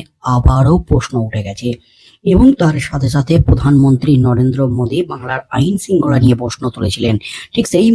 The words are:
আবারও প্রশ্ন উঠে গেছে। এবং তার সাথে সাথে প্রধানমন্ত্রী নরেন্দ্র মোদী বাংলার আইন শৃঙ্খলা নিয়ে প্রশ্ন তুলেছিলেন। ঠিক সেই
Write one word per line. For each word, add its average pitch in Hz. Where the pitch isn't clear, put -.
আবারও 131
প্রশ্ন -
উঠে 110
গেছে। 98
এবং 185
তার 156
সাথে 131
সাথে 143
প্রধানমন্ত্রী 135
নরেন্দ্র 123
মোদী 120
বাংলার 131
আইন 160
শৃঙ্খলা 156
নিয়ে 123
প্রশ্ন 120
তুলেছিলেন। 117
ঠিক 226
সেই 196